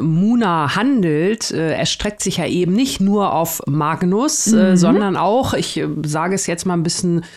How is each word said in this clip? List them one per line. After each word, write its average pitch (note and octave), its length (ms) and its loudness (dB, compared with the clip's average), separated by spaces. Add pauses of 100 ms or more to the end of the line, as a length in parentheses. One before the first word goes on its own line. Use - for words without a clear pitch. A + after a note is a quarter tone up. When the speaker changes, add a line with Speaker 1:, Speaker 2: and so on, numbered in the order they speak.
Speaker 1:
Muna E3+ 720 2
handelt, G3 800 0
äh, D#3+ 240 -2
erstreckt - 440 -4
sich F3+ 180 -4
ja D#3+ 80 -2
eben F3 260 0
nicht C4 280 0
nur G3 320 2
auf E3 360 -2
Magnus, F3 800 0
äh, G#3+ 240 4
Speaker 2:
Mhm. F#3 40 6
Speaker 1:
sondern G3 400 2
auch, G#3+ 380 0
ich, - 220 -4
äh, D3+ 100 -2 (180)
sage D#3 300 -2
es F#3+ 140 -4
jetzt F3 180 -4
mal F3+ 80 0
ein E3+ 80 0
bisschen E3+ 420 0 (120)